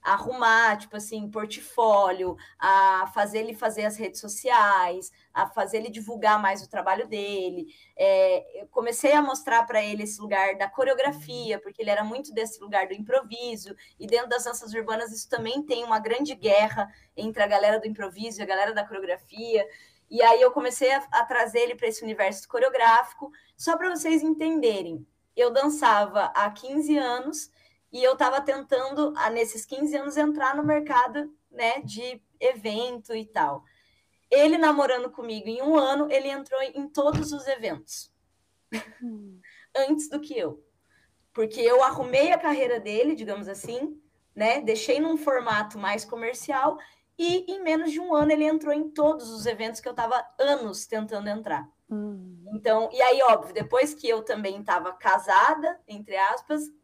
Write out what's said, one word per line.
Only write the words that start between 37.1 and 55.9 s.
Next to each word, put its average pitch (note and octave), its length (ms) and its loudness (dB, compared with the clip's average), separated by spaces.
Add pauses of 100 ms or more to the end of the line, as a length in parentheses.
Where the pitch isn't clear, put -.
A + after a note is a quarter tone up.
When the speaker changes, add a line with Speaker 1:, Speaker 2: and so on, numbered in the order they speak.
Speaker 1:
os C#4 140 -10
eventos. A3 640 -8 (920)
Speaker 2:
Hum. G#3 360 -16 (380)
Speaker 1:
Antes C#4+ 320 0
do D4 100 -6
que D4 160 -12
eu. F3+ 300 -6 (680)
Porque A3 300 -2
eu B3 220 6
arrumei C4 480 2
a F4 80 4
carreira C4 400 0
dele, A3 340 0
digamos G#3 340 -8
assim, A#3+ 540 -10 (340)
né? A3+ 260 2
Deixei A3+ 380 0
num D#4+ 160 0
formato A#3 640 -2
mais G3+ 260 -4
comercial C4 760 -2 (360)
e F4+ 360 -2
em G4 100 -8
menos D#4+ 300 0
de D#4 80 -4
um F4+ 160 -2
ano D4+ 160 4
ele D4+ 120 2
entrou D#4 300 0
em D4+ 160 -4
todos D4+ 400 0
os A3 160 -10
eventos A3 340 -6
que - 80 -12
eu A#3+ 60 -10
tava A#3+ 340 -2 (120)
anos C4 480 0
tentando G#3+ 420 -6
entrar. G#3 400 -6 (180)
Speaker 2:
Hum. G3 560 -10 (120)
Speaker 1:
Então, A3 360 2
e B3 80 -10
aí, B3+ 220 6
óbvio, - 320 4
depois B3+ 400 0
que - 160 -8
eu A3 140 0
também G#3 400 -6
tava F#3 300 -4
casada, A#3+ 920 2
entre G#3 300 -10